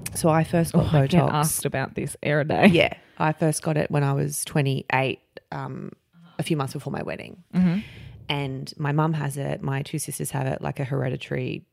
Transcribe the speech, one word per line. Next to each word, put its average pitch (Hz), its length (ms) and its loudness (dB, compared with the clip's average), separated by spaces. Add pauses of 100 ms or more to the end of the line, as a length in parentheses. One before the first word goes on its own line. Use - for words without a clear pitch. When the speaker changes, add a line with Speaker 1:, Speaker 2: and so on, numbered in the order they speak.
(180)
Speaker 1:
So 170 120 4
I 160 140 6
first 165 300 0
got - 200 4
Speaker 2:
Oh, 156 40 8
I 135 100 6
get 165 160 4
Speaker 1:
Botox. 135 80 2
Speaker 2:
asked 151 340 0
about 135 300 -4
this - 280 -6
every 147 220 0
day. - 220 6
Speaker 1:
Yeah. - 260 6 (260)
I 156 140 4
first 156 280 0
got 156 160 0
it - 140 0
when 143 120 2
I 139 100 0
was 143 320 -2
twenty-eight, 135 720 0 (320)
um, 135 400 -10 (480)
a 151 40 -2
few 165 140 0
months 135 160 -2
before 139 180 -8
my - 120 -6
wedding. - 400 -10 (100)
Speaker 2:
Mm-hmm. 180 260 4 (500)
Speaker 1:
And 143 480 -4
my 143 160 -2
mum 156 200 2
has 143 240 -4
it, 139 240 -4
my 139 220 -2
two 151 160 -6
sisters 143 320 -8
have 135 160 -2
it, - 160 -4
like, 143 160 -4
a 143 60 -2
hereditary 131 880 -4